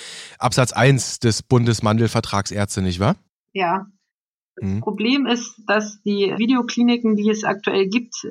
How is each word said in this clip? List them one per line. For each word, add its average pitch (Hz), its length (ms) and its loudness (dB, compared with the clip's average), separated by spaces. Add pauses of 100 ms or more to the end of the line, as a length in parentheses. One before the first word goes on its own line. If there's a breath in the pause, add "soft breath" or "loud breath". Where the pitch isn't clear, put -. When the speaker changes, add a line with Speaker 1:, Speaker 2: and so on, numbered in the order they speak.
(400 loud breath)
Speaker 1:
Absatz 127 340 2
eins 127 460 4
des 113 220 2
Bundesmandelvertragsärzte, 107 1400 0
nicht 90 180 -2
wahr? 123 160 2 (380)
Speaker 2:
Ja. 185 320 -2 (720)
Das 101 100 -6
Speaker 1:
Mhm. 98 140 -2
Speaker 2:
Problem 226 440 -2
ist, - 420 -4
dass 214 360 -2
die 202 340 0
Videokliniken, 240 800 2
die 208 140 2
es 214 140 0
aktuell 196 440 0
gibt, 240 260 -2 (180)